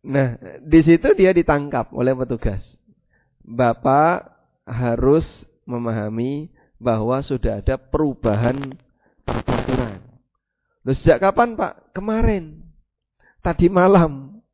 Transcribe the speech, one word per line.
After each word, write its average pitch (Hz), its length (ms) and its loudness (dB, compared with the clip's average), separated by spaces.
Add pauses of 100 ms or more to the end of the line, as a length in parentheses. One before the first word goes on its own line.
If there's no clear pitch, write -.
Nah, 131 320 -2 (240)
di 160 240 6
situ 165 320 4
dia 190 160 6
ditangkap 143 560 -2
oleh 127 240 0
petugas. 123 640 -6 (640)
"Bapak 131 960 0 (240)
harus 123 800 -2 (240)
memahami 117 800 -6 (320)
bahwa 117 480 -2
sudah 120 320 -4
ada 131 160 -2
perubahan 131 1040 -4 (480)
peraturan." 120 720 -4 (880)
"Loh, 131 80 -2
sejak 147 240 2
kapan, 220 400 0
Pak?" - 320 -8
"Kemarin. 202 720 -4 (800)
Tadi 175 240 0
malam." 175 720 2 (160)